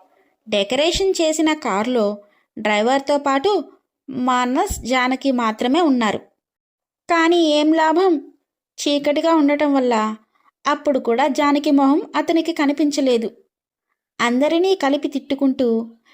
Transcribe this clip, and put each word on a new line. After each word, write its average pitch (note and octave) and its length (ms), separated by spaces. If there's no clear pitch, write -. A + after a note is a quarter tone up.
డెకరేషన్ C#4+ 720
చేసిన D#4 320
కారులో A3 640
డ్రైవర్తో A#3+ 580
పాటు C#4+ 460
మానస్, B3+ 720
జానకి B3+ 520
మాత్రమే B3 500
ఉన్నారు. B3 360
కానీ E4 280
ఏం D#4 360
లాభం? D#4+ 580
చీకటిగా D4 580
ఉండటం D4 380
వల్ల A3+ 420
అప్పుడు D4 320
కూడా B3 280
జానకి D4 440
మొహం C#4 300
అతనికి D#4+ 380
కనిపించలేదు. C#4 800
అందరినీ D#4 540
కలిపి D4 320
తిట్టుకుంటూ C4 840